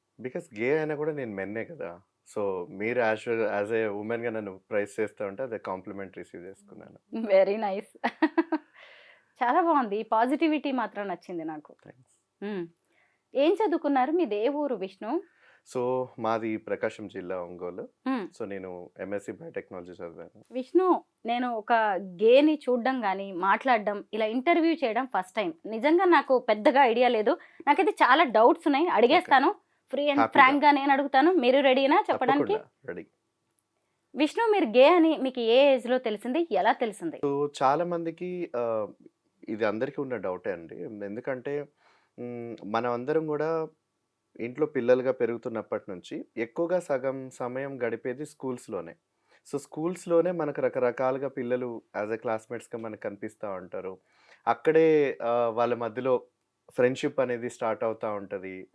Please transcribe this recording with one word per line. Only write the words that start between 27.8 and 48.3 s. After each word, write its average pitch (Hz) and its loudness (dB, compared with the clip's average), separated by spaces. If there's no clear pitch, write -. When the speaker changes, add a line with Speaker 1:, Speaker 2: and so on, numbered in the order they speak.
Speaker 2:
చాలా 294 6
డౌట్స్ 247 6
ఉన్నాయి, 302 2
అడిగేస్తాను. 269 4
Speaker 1:
ఓకే. 415 -2
Speaker 2:
Free 285 -2
and 285 2
Speaker 1:
హ్యాపీగా. 277 6
Speaker 2:
frank 269 4
గా 294 8
నేను 285 4
అడుగుతాను. 277 4
మీరు 262 4
రెడీనా 269 4
చెప్పడానికి? 277 0
Speaker 1:
తప్పకుండా - -8
రెడీ. - -12
Speaker 2:
విష్ణు, 427 0
మీరు 392 2
గే 247 6
అని 320 6
మీకు 254 -6
ఏ 262 6
ఏజ్ 233 -2
లో 254 0
తెలిసింది, 254 -4
ఎలా 202 2
తెలిసింది? 180 -6
Speaker 1:
So 143 -2
చాలా 143 2
మందికి, 175 -6
ఆ, 113 -2
ఇది 107 -4
అందరికీ 117 -2
ఉన్న 131 -6
డౌటే 95 -6
అండి. 82 -12
ఎందుకంటే, 127 -8
మ్, 120 -12
మనం 117 -2
అందరం 147 -2
కూడా 156 -4
ఇంట్లో 127 -4
పిల్లలుగా 127 2
పెరుగుతున్నప్పటి 113 -6
నుంచి 101 -12
ఎక్కువగా 170 -4
సగం 135 -4
సమయం 131 -8
గడిపేది 123 -6
స్కూల్స్లోనే. 110 -10